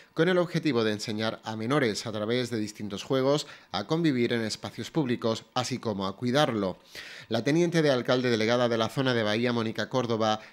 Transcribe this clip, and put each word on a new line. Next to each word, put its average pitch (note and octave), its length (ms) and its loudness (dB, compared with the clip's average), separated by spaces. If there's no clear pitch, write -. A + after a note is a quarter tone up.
con E3 160 2
el F#3 80 4
objetivo D#3+ 460 2
de G#2+ 80 2
enseñar G#2+ 520 -4
a A2 120 -6
menores A#2 500 0
a A2+ 60 -8
través A2+ 400 -2
de A#2 80 -2
distintos G#2 420 -6
juegos C3+ 460 0
a G2+ 160 -4
convivir C#3+ 440 2
en A#2 120 0
espacios - 480 -8
públicos, A#2+ 540 -2
así B2 240 -2
como G2 260 -2
a G2 120 -4
cuidarlo. A#2+ 600 0
La A#2 140 0
teniente E3 380 2
de D3 80 4
alcalde B2+ 400 2
delegada A#2 400 2
de A#2 80 0
la A2 120 2
zona C3 260 0
de A2+ 80 2
Bahía, A#2 280 2
Mónica A2+ 380 -2
Córdoba, A2 500 0